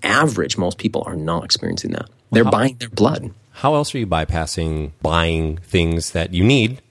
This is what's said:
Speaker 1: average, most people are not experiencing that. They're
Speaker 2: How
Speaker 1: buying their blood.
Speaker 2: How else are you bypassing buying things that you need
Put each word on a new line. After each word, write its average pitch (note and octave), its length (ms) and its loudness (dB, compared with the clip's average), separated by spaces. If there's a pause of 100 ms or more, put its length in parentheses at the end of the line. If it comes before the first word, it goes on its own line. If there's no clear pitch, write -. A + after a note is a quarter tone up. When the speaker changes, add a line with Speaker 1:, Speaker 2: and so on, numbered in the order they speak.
Speaker 1:
average, A#2 560 0
most F2+ 220 -2
people - 260 -2
are E2+ 100 -8
not E2+ 280 -4
experiencing - 480 -4
that. - 180 -8 (220)
They're A2+ 140 6
Speaker 2:
How G#2+ 60 2
Speaker 1:
buying B2+ 260 2
their A#2 120 -12
blood. D3 420 0 (200)
Speaker 2:
How D3 240 0
else D3 180 -2
are C#3 60 -4
you A2+ 80 -2
bypassing D#2+ 840 -2 (100)
buying D#2+ 560 0
things E2+ 540 0
that E2+ 220 -4
you F2+ 100 2
need B2 460 4